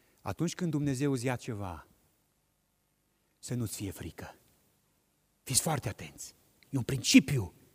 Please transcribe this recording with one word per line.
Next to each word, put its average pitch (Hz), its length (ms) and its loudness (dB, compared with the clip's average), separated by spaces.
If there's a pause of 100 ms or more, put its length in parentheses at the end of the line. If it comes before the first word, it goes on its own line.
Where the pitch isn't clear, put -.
(220)
Atunci 160 340 -2
când 170 160 -2
Dumnezeu 143 400 0
îți 123 140 0
ia 127 100 0
ceva, 101 520 -8 (1500)
să - 140 -8
nu-ți 120 220 -2
fie 98 160 -6
frică. - 460 -12 (1040)
Fiți - 180 2
foarte 143 280 0
atenți. - 460 -12 (340)
E 139 80 0
un 120 60 2
principiu 135 720 4 (220)